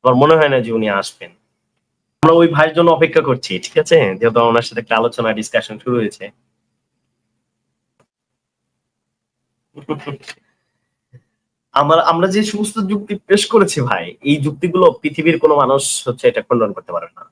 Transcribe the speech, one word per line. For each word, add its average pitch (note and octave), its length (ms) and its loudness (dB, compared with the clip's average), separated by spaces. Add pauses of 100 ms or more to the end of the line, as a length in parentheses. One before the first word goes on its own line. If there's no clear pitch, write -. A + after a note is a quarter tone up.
আমার B2+ 100 2
মনে D3 220 4
হয় D3+ 140 4
না C3 100 0
যে A2+ 120 -8
উনি A2 200 -2
আসবেন। F#2+ 380 -6 (920)
আমরা D#3+ 120 6
ওই E3+ 140 6
ভাইয়ের D#3 260 0
জন্য E3+ 160 4
অপেক্ষা D#3 320 2
করছি, B2+ 360 -4
ঠিক - 200 -8
আছে? D#3 180 2 (180)
যেহেতু A2+ 260 0
ওনার A#2 260 2
সাথে A#2 160 -8
একটা A2+ 140 -4
আলোচনা, A#2 360 -2
ডিসকাশন G#2+ 460 -6
শুরু B2 180 -4
হয়েছে। G#2 280 -6 (3500)
<laughs> D3 760 -14 (1300)
আমরা, D#3+ 280 2
আমরা E3+ 260 0
যে G3+ 160 0
সমস্ত G#3+ 320 -6 (100)
যুক্তি G3+ 340 -6
পেশ G3+ 260 0
করেছি G3+ 340 0
ভাই, G2+ 240 -4 (180)
এই C#3+ 160 0
যুক্তিগুলো E3+ 540 0
পৃথিবীর D#3 460 -2
কোনো D#3 180 4
মানুষ C3+ 260 2 (200)
হচ্ছে B2+ 240 -8
এটা A#2 160 0
খণ্ডন A#2 300 -2
করতে F2+ 200 -16
পারবে E2+ 220 -8
না। - 180 -20